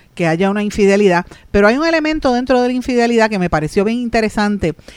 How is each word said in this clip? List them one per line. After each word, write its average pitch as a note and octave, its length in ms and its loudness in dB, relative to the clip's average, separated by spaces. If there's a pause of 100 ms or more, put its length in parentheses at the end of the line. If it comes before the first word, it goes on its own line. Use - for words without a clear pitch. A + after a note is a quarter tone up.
(140)
que E3+ 140 -2
haya E3+ 220 0
una G#3 120 -2
infidelidad. G3 640 2 (240)
Pero G3+ 160 4
hay A3+ 100 4
un D4+ 80 -2
elemento D#4 480 0
dentro B3 300 0
de B3 60 0
la B3+ 60 -2
infidelidad A#3+ 540 0
que G#3+ 120 -2
me F3 100 -2
pareció D#3 320 -2
bien A3+ 160 -2
interesante. G#3 800 -2 (200)